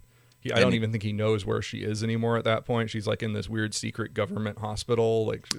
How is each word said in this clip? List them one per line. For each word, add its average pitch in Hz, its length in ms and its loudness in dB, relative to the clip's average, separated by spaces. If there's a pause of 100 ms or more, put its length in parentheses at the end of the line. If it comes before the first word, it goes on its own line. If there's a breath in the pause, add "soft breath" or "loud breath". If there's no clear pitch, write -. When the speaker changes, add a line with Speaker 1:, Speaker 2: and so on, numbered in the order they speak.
(400 soft breath)
Speaker 1:
He, 127 100 -6
I 117 60 2
Speaker 2:
And 117 80 8
Speaker 1:
don't 123 80 6
Speaker 2:
he 120 40 4
Speaker 1:
even 110 140 0
think 110 140 -2
he 107 80 -2
knows 107 340 2
where 107 160 0
she 101 220 -8
is 104 180 -2
anymore 113 340 2
at 113 80 0
that 113 200 2
point. 117 260 0
She's, 107 160 -4
like, 107 160 0
in 113 100 -2
this 104 160 -4
weird 107 260 -2
secret 110 380 -4
government 107 460 -2
hospital. 110 680 2
Like, 110 220 -4 (120)